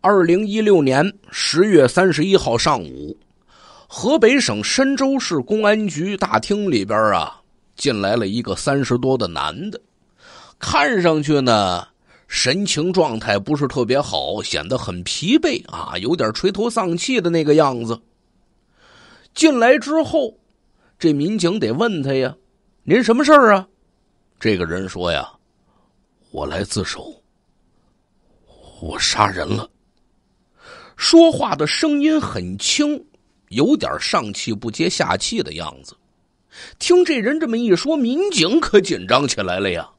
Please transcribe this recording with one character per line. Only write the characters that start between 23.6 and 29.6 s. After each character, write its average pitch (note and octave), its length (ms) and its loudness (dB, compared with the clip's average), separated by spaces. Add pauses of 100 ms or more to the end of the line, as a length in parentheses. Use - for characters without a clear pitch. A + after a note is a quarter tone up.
这 G#2+ 160 0
个 F2+ 80 -2
人 F#2 240 -6
说 F2+ 240 -4
呀 C2+ 180 -4 (1000)
：“我 D2 120 -8
来 D#2+ 200 -6
自 G2 200 -6
首， - 300 -12 (1700)
我 - 180 -10
杀 - 300 2
人 F2 180 -6
了。” G#2+ 220 -6 (1300)